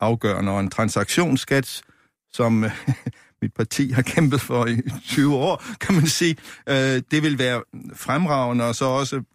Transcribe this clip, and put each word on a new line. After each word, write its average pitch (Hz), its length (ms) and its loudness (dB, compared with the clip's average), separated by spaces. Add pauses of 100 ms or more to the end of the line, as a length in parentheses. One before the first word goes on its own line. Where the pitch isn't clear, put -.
afgørende. 101 520 0
Og 98 80 0
en 98 100 -2
transaktionsskat, 131 1120 0 (500)
som, 113 320 2
øh, 107 60 -2 (180)
<laughs> - 540 -6
mit 104 120 -4
parti 127 360 -2
har 127 120 2
kæmpet 139 380 2
for 120 260 -2
i 117 100 0 (280)
tyve 143 300 2
år, 156 300 -2 (160)
kan 202 140 2
man 160 120 6
sige, 160 300 0 (320)
øh, 135 420 2
det 151 120 2
vil 147 160 0
være 123 240 0 (320)
fremragende, 131 760 0
og 117 60 -2
så 139 100 -2
også, 131 380 0 (120)